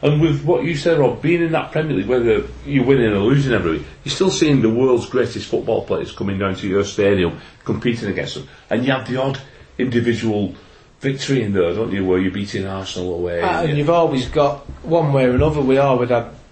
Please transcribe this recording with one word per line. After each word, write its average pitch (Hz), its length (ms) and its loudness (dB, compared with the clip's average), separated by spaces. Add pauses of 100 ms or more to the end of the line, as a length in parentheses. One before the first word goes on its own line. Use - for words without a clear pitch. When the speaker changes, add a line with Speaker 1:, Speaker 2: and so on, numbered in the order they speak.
Speaker 1:
And 147 160 2
with 151 240 2
what 165 200 0
you 165 120 -2
said, 165 220 2
Rob, 117 240 2
being 170 220 2
in 165 80 -2
that - 200 -4
Premier 156 240 -2
League, 98 120 -2
whether 117 360 2 (220)
you're 143 200 2
winning 120 260 4
or 101 80 2
losing 135 340 2
every 85 200 0
week, - 120 -6 (180)
you're 143 120 -6
still 190 160 0
seeing 147 300 2
the 110 80 4
world's 120 380 2
greatest 113 400 -2
football 110 380 -2
players 87 260 -4
coming 98 280 -6
down 98 160 -2
to 101 120 -6
your 98 160 0
stadium, 98 560 0 (260)
competing 113 440 -2
against 87 260 -6
them. 71 120 -14 (240)
And 117 140 0
you 139 80 2
have 127 140 -4
the 123 100 -4
odd 139 220 -2 (380)
individual 110 800 0 (460)
victory 135 420 -2
in 101 100 -2
there, 87 220 2
don't 104 160 -4
you, 98 140 -2
where 92 140 2
you're 95 120 0
beating 101 340 -6
Arsenal 95 500 -6
away 87 260 -4
Speaker 2:
Uh, 87 60 0 (140)
Speaker 1:
and 165 80 0
Speaker 2:
and - 20 -
Speaker 1:
you 147 60 0
Speaker 2:
you've 147 140 0
always 151 360 2
got, 143 340 0 (220)
one 160 300 2
way 135 120 4
or 123 100 2
another, 151 260 2
we 131 160 4
always 127 320 2
had 120 200 0 (220)